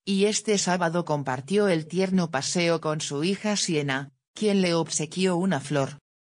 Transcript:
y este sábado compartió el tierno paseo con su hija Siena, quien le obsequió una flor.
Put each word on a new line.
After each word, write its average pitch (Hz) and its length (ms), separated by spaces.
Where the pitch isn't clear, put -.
y 196 220
este 208 320
sábado 175 480
compartió 143 640
el 160 180
tierno 185 440
paseo 165 520
con 156 180
su 143 240
hija 202 320
Siena, 143 560
quien 202 260
le 175 140
obsequió 165 640
una 180 200
flor. 139 420